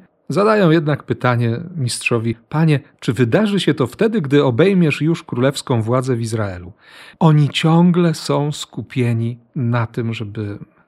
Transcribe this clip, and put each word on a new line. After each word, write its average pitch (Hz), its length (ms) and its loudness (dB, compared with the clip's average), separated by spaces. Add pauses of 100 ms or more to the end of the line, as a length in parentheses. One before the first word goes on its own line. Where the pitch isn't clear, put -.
(300)
zadają 202 400 2
jednak 156 340 2
pytanie 120 560 -2 (160)
mistrzowi: 117 600 -4 (140)
"Panie, 151 300 2 (200)
czy - 140 -2
wydarzy 180 460 2
się 156 140 2
to 139 140 0
wtedy, 220 340 -2
gdy 143 220 2
obejmiesz 151 580 2
już 165 220 -2
królewską 123 580 -2
władzę 127 340 -2
w 113 60 -6
Izraelu?" 101 520 -6 (460)
Oni 147 300 4
ciągle 170 640 2
są 147 380 -2
skupieni 117 880 -4 (160)
na 117 320 -2
tym, 117 260 -6
żeby, 104 460 -8 (280)